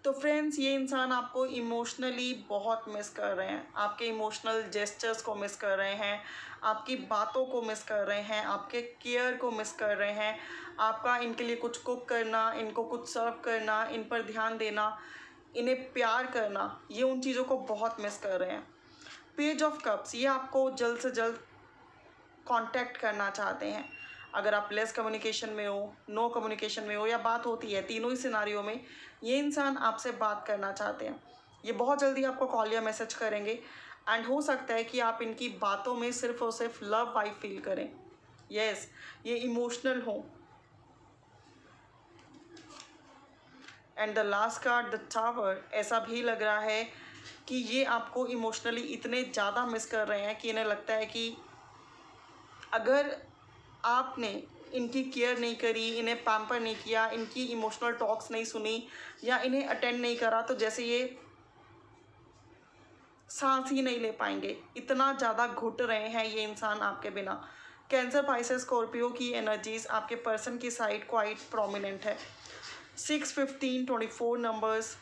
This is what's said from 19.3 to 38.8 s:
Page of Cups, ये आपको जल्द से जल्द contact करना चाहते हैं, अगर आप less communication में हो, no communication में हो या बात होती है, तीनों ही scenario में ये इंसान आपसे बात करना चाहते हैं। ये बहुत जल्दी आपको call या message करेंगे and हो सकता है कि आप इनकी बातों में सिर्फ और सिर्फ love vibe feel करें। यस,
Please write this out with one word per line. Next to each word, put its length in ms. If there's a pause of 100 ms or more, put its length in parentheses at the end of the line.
Page 220
of 200
Cups, 340
ये 100
आपको 460
जल्द 280
से 120
जल्द 280 (1080)
contact 520
करना 320
चाहते 360
हैं, 300 (420)
अगर 160
आप 180
less 200
communication 580
में 180
हो, 260 (160)
no 200
communication 540
में 120
हो 120
या 100
बात 280
होती 260
है, 100
तीनों 300
ही 60
scenario 460
में 220 (380)
ये 160
इंसान 380
आपसे 340
बात 360
करना 240
चाहते 340
हैं। 180 (420)
ये 60
बहुत 280
जल्दी 240
आपको 240
call 260
या 80
message 320
करेंगे 460 (500)
and 200
हो 120
सकता 320
है 100
कि 160
आप 220
इनकी 280
बातों 460
में 160
सिर्फ 300
और 100
सिर्फ 320
love 320
vibe 180
feel 280
करें। 280 (600)
यस, 400 (340)